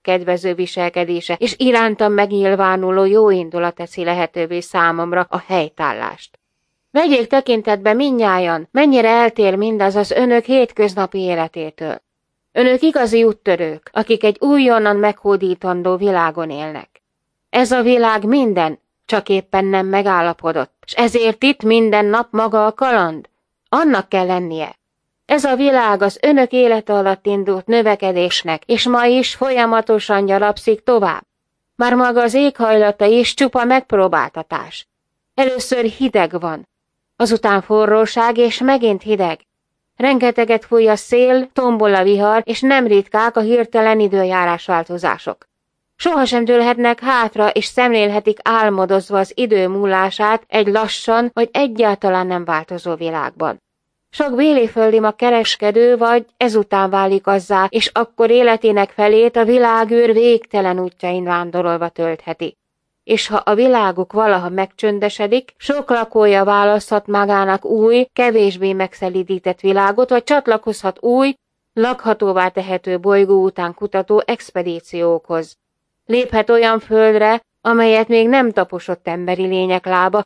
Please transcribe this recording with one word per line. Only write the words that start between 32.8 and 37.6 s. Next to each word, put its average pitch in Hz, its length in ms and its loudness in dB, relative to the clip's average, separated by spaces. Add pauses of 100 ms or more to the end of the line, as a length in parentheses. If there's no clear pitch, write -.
is 226 280 4
csupa 254 320 0
megpróbáltatás. 170 1200 -2 (460)
Először 254 500 -2
hideg 208 560 -2
van, 165 280 -10 (480)
azután 220 460 0